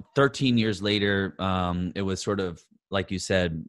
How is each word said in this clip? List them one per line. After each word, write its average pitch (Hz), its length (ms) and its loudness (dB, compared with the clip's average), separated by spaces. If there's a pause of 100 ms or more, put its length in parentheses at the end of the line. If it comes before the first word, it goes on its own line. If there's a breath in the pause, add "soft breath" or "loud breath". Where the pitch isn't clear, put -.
(160)
thirteen 135 420 4
years 110 240 2
later, 101 580 0
um, 90 560 0
it 98 60 -2
was 95 200 -2
sort 101 180 -2
of, 90 220 -6 (300)
like 98 200 -2
you 92 80 -4
said, 87 500 0